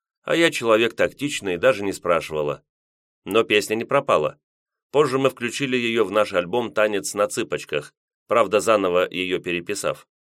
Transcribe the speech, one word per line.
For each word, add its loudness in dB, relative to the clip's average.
а -2
я 4
человек 2
тактичный -2
и -2
даже 2
не -2
спрашивала. -2
Но 2
песня 0
не -4
пропала. 0
Позже 2
мы 2
включили -4
ее 0
в -6
наш 0
альбом -2
«Танец -2
на 0
цыпочках», -6
правда, 2
заново 2
ее -4
переписав. -6